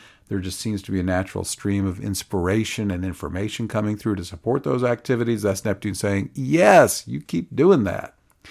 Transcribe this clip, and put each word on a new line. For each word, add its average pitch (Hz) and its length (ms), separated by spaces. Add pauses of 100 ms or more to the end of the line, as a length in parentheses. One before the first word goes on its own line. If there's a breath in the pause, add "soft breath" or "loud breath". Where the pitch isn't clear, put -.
(260 loud breath)
There 98 140
just 90 180
seems 107 240
to - 80
be 95 80
a 90 60
natural 92 400
stream 98 420
of 92 140
inspiration 101 880
and 90 140
information 95 640
coming 107 280
through 104 200
to 92 80
support 120 400
those 127 180
activities. 120 600
That's 98 220
Neptune 101 300
saying, 98 400
"Yes, 156 720
you 127 140
keep - 340
doing 147 300
that." - 300 (360 loud breath)